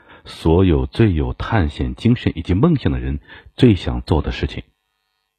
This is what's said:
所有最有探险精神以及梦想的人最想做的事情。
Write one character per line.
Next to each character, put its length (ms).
所 400
有 220
最 260
有 200
探 360
险 240
精 220
神 200
以 60
及 140
梦 200
想 160
的 60
人 220
最 200
想 260
做 220
的 80
事 160
情。 160